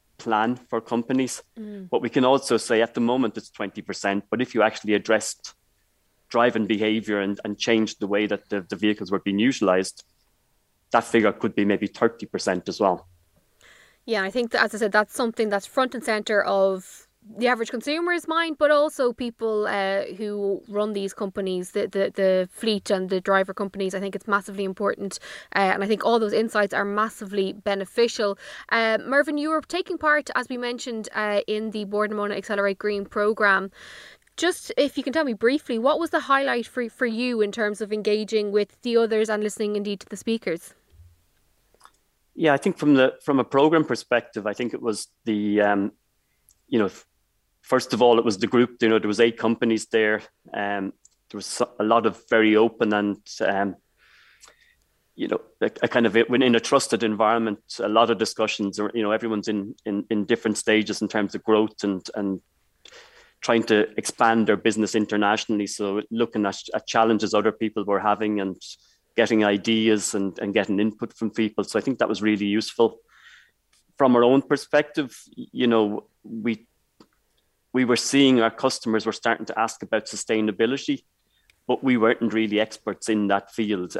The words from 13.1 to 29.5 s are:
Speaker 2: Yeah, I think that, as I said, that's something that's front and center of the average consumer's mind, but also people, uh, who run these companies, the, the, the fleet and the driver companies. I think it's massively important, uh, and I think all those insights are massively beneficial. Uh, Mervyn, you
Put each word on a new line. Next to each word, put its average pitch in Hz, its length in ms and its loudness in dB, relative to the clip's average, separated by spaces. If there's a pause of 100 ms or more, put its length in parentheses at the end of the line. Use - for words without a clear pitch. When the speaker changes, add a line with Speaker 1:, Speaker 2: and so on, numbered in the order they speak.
Speaker 2:
Yeah, 208 180 -2
I 190 60 -6
think 240 200 -4
that, - 140 2
as 214 100 -2
I 208 40 -8
said, 208 120 0
that's 214 240 0
something 226 360 -2
that's 202 160 -2
front 254 280 -2
and 226 80 -10
center 214 400 -2
of 190 640 -2 (320)
the 240 80 0
average 233 240 -2
consumer's 320 560 -4
mind, 330 320 -2
but 294 140 4
also 294 400 2
people, 226 540 -4
uh, 196 360 -2 (140)
who 202 520 -4
run 208 240 -2
these 196 200 -4
companies, 190 600 -6
the, 208 100 -2
the, 196 320 -2
the 185 380 2
fleet 214 380 -2
and 185 180 -2
the 190 120 -2
driver 190 340 0
companies. 196 400 -6
I 185 60 -6
think 196 160 -6
it's 190 120 -12
massively 202 360 -2
important, 202 560 -4 (340)
uh, - 40 0 (160)
and 196 100 -2
I - 20 -2
think 214 180 0
all 233 140 4
those 208 140 -2
insights 214 420 0
are 202 100 0
massively 202 680 -4
beneficial. 202 840 -2 (340)
Uh, 226 280 2
Mervyn, 285 400 0
you 294 120 -2